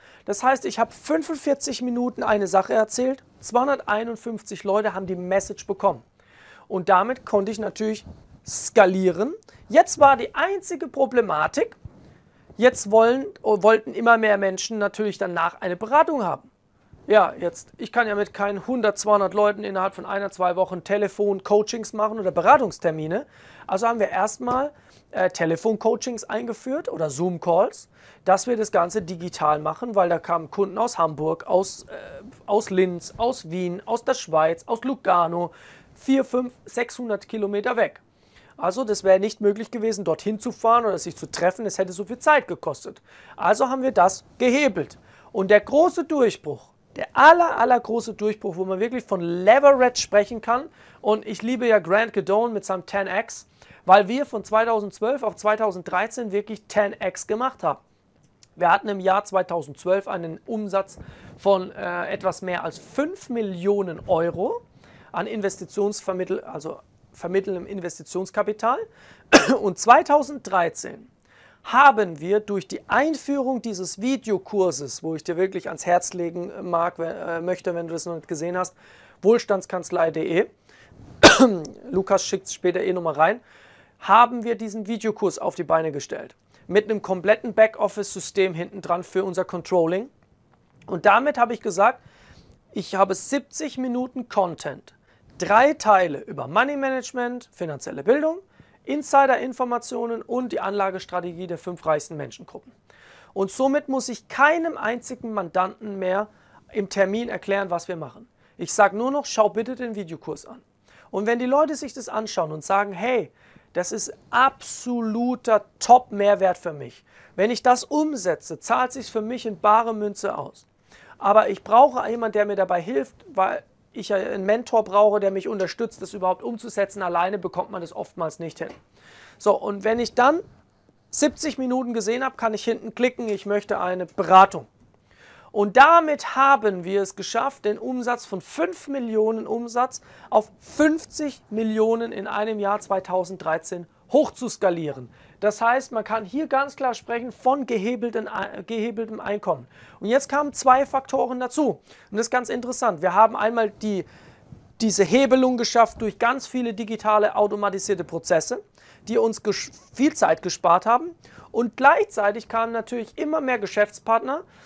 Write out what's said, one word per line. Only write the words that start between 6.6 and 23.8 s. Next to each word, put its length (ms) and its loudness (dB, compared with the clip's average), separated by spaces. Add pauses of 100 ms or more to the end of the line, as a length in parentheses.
Und 200 -4
damit 380 2
konnte 240 0
ich 80 -8
natürlich 480 -6 (400)
skalieren. 880 2 (340)
Jetzt 300 4
war 180 8
die 180 -8
einzige 540 -4
Problematik, 880 0 (840)
jetzt 300 2
wollen, 340 6 (160)
wollten 540 4
immer 240 6
mehr 180 4
Menschen 400 -2
natürlich 400 -4
danach 460 -4
eine 140 -4
Beratung 480 2
haben. 260 -6 (560)
Ja, 320 6
jetzt, 400 -8
ich 120 -12
kann 160 2
ja 80 -2
mit 200 -4
keinen 320 -6
hundert, 320 0
zweihundert 340 2
Leuten 320 0
innerhalb 300 -4
von 100 -14
einer, 260 -6
zwei 260 0
Wochen 280 -2
Telefon-Coachings 1080 0
machen 260 -2
oder 120 0
Beratungstermine. 920 2 (420)
Also 220 0